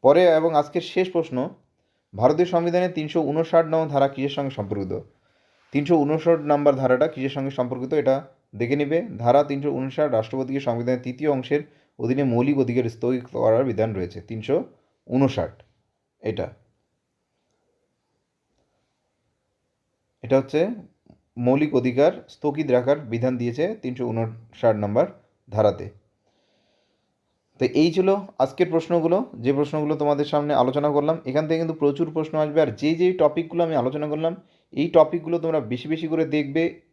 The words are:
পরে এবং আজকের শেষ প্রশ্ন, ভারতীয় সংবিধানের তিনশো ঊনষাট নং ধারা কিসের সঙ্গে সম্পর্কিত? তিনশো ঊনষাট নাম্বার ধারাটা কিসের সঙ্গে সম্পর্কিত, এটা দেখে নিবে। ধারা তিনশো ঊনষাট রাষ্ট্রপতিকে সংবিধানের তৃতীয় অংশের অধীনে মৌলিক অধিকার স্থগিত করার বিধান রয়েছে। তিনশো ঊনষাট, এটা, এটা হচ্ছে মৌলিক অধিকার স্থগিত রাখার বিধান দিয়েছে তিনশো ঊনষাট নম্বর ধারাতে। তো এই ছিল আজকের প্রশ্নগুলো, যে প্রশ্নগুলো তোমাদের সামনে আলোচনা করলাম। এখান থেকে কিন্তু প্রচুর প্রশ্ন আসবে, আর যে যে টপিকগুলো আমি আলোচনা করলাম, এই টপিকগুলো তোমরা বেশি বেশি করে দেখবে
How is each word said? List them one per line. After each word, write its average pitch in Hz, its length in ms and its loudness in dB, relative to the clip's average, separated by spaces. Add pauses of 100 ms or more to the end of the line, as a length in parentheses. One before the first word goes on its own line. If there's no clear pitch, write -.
পরে 160 340 8
এবং 160 200 2
আজকের 147 260 0
শেষ 185 300 -2
প্রশ্ন, 160 380 -2 (640)
ভারতীয় 151 320 4
সংবিধানের 175 440 0
তিনশো 160 300 -4
ঊনষাট 160 440 2
নং 160 220 -2
ধারা 139 200 2
কিসের 139 220 -4
সঙ্গে 139 220 -4
সম্পর্কিত? 98 480 -6 (720)
তিনশো 147 260 2
ঊনষাট 156 420 2
নাম্বার 147 360 4
ধারাটা 131 320 2
কিসের 131 220 -4
সঙ্গে 135 220 -6
সম্পর্কিত, 127 420 -4
এটা 139 340 0 (280)
দেখে 120 200 0
নিবে। 147 320 -2 (100)
ধারা 120 260 4
তিনশো 143 280 -2
ঊনষাট 135 400 -2
রাষ্ট্রপতিকে 135 480 -2
সংবিধানের 123 420 -2
তৃতীয় 127 300 -6
অংশের 139 300 -2 (380)
অধীনে 131 240 0
মৌলিক 131 340 2
অধিকার 120 320 0
স্থগিত 123 420 -4
করার 117 320 2
বিধান 110 320 -2
রয়েছে। 87 260 -8
তিনশো 117 420 -2 (440)
ঊনষাট, 123 560 0 (580)
এটা, - 320 -6 (3750)
এটা 127 160 0
হচ্ছে 151 300 0 (680)
মৌলিক 139 380 2
অধিকার 127 540 0
স্থগিত 147 420 -4
রাখার 123 280 2
বিধান 123 380 -4
দিয়েছে 123 440 -4
তিনশো 127 240 -6
ঊনষাট 113 720 -2
নম্বর 104 300 0 (440)
ধারাতে। 104 400 0 (1700)
তো 127 60 2
এই 151 280 2
ছিল 190 220 2 (240)
আজকের 139 300 0
প্রশ্নগুলো, 170 560 0 (100)
যে 120 180 0
প্রশ্নগুলো 147 420 0
তোমাদের 147 300 0
সামনে 147 280 0
আলোচনা 131 360 2
করলাম। 147 360 0
এখান 147 220 -2
থেকে 160 100 0
কিন্তু 165 160 -4
প্রচুর 151 380 0
প্রশ্ন 156 260 -4
আসবে, 151 240 2
আর 147 60 4
যে 143 280 -2
যে 180 180 2
টপিকগুলো 165 500 0
আমি 160 120 -2
আলোচনা 139 320 -2
করলাম, 160 280 -4 (360)
এই 160 180 -2
টপিকগুলো 165 500 4
তোমরা 160 200 -2
বেশি 123 280 -6
বেশি 160 200 -4
করে 160 180 0
দেখবে 147 560 -2 (120)